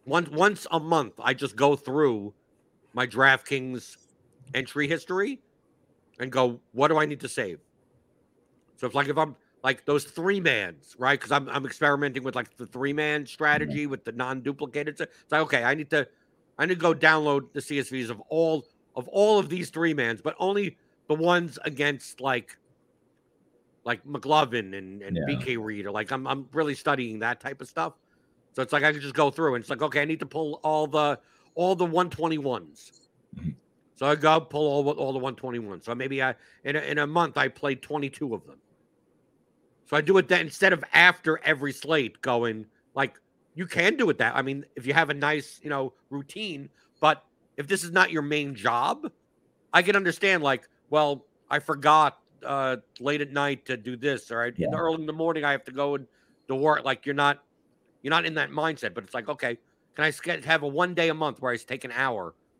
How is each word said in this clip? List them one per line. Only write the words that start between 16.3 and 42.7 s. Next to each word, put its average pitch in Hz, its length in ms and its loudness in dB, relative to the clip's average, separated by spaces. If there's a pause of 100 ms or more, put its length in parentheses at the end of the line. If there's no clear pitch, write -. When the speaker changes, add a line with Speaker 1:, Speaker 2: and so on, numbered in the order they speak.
Speaker 1:
I 151 80 2
need 180 80 0
to 170 40 -6
go 165 140 4
download 151 600 4
the 139 80 -6
C 143 180 -4
S 127 100 -6
Vs 123 220 -6
of 104 180 -10
all, 160 380 0 (300)
of 123 120 -8
all 208 300 6
of 147 100 -2
these 175 200 -6
three 165 240 0
mans, 117 280 -2
but 151 180 -4
only 190 380 -2 (300)
the 151 80 2
ones 170 500 2
against, 143 560 -4
like, 127 360 -2 (1300)
like, 120 200 -4
McLovin 127 720 0
and, 98 240 -14
and 98 160 -6
Speaker 2:
Yeah. 160 80 -2
Speaker 1:
B - 120 -2
K 127 200 -4
Reed. 107 280 -8
Or, 101 60 -8
like, 107 200 -6
I'm, 131 160 -6
I'm 135 260 -6
really 151 220 -2
studying 123 440 -2
that 120 200 -4
type 139 220 -12
of 135 60 -16
stuff. 165 260 -6 (600)
So 131 80 -6
it's 127 120 -2
like, 143 100 2
I 151 80 6
can 147 100 -8
just 139 120 -10
go 147 180 4
through 151 240 0
and 120 60 -4
it's - 80 -16
like, 127 120 -6
okay, 147 200 0
I 147 40 0
need 156 140 -4
to - 60 -8
pull 151 380 -6
all 156 240 0
the, 147 320 2 (360)
all 180 200 2
the 175 100 2
one 170 240 2
twenty-ones. 139 960 -6 (300)
Speaker 2:
Mm-hmm. 82 120 -6 (460)
Speaker 1:
So 131 100 -4
I 147 100 4
go 156 260 4
pull 151 240 -2
all, 143 320 2
all 135 160 -2
the 131 60 -4
one 127 160 -4
twenty-ones. 113 500 -8
So 117 100 -4
maybe 135 260 -4
I, 131 140 0 (280)
in 143 120 -4
a, 151 40 -2
in 147 200 -4
a 147 80 0
month, 156 300 0
I 135 100 2
play 139 280 -4
twenty-two 143 580 -6
of 98 120 -10
them. - 140 -20 (1300)
So 147 100 0
I 156 40 6
do 190 160 4
it 185 120 4
then 175 120 4
instead 185 320 2
of 156 100 0 (100)
after 165 500 4
every 139 300 0
slate 143 480 -2
going, 117 440 -2 (300)